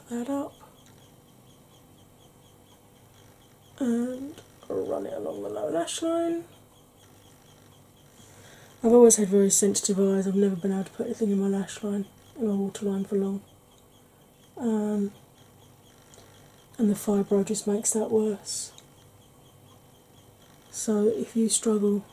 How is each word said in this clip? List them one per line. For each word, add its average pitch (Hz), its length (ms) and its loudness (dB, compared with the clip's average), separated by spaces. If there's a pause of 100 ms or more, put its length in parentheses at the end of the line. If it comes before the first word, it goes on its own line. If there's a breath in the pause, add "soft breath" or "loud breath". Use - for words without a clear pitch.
that 240 180 -6
up 277 280 -6 (3250)
and 254 640 -4 (320)
run - 320 -4
it - 80 -8
along - 300 -8
the - 60 -8
lower - 220 -6
lash 330 300 -4
line. 339 420 -2 (2500 loud breath)
I've 233 100 6
always 240 240 10
had 208 100 2
very 196 220 6
sensitive 196 500 0
eyes. 196 280 2
I've 190 80 -2
never 196 200 2
been 196 160 -2
able 190 140 -2
to - 60 -16
put - 140 -6
anything 226 260 -2
in 196 80 2
my 196 80 0
lash 196 360 -4
line, 202 220 -4 (340)
in 226 80 -2
my 208 60 0
waterline 196 520 -4
for 208 100 -6
long. 196 260 -2 (1160)
Um, 214 540 -2 (1700 soft breath)
and 220 120 2
the 202 60 2
fibro 202 500 0
just 214 220 -4
makes 208 240 -2
that 214 180 -2
worse. 214 640 -2 (2000)
So 214 360 0
if 233 280 -2
you 226 140 2
struggle 202 640 2